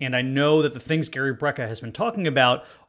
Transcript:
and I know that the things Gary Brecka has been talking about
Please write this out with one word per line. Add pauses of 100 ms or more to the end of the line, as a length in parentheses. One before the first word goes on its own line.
and
I
know
that
the
things
Gary
Brecka
has
been
talking
about (240)